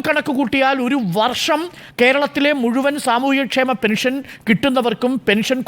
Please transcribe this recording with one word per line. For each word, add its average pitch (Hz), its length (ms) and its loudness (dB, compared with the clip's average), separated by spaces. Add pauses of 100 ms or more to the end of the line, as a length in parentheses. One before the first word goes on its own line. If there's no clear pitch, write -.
കണക്ക് 302 320 -2
കൂട്ടിയാൽ 269 380 2 (100)
ഒരു 254 100 0 (220)
വർഷം 247 420 0 (400)
കേരളത്തിലെ 277 500 2 (120)
മുഴുവൻ 262 320 0 (100)
സാമൂഹ്യക്ഷേമ 262 680 0 (100)
പെൻഷൻ 214 320 0 (340)
കിട്ടുന്നവർക്കും 247 640 0 (160)
പെൻഷൻ 220 400 0